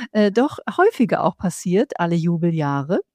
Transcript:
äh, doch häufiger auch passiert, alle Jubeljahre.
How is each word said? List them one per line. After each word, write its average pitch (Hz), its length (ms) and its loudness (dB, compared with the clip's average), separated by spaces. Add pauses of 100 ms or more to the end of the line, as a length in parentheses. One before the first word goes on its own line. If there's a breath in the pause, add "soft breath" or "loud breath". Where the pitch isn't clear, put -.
(120)
äh, 208 180 4
doch 240 280 0 (180)
häufiger 339 480 2
auch 170 120 -2
passiert, 190 640 -2
alle 170 160 0
Jubeljahre. 165 880 -2 (140)